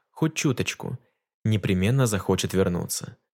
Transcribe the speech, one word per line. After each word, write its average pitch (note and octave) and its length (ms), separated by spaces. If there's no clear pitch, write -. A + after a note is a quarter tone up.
хоть D#3 240
чуточку, - 640
непременно G#2+ 600
захочет F#2+ 480
вернуться. F2+ 640